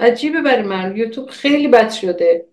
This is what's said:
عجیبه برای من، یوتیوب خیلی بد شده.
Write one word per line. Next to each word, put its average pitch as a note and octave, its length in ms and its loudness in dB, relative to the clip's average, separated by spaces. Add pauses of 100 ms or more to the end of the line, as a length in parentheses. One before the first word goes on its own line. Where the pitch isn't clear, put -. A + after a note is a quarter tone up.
عجیبه D4 400 2
برای B3+ 220 2
من، G3 340 -6
یوتیوب A3+ 340 -6
خیلی C#4+ 380 0
بد A3 220 4
شده. E3+ 640 0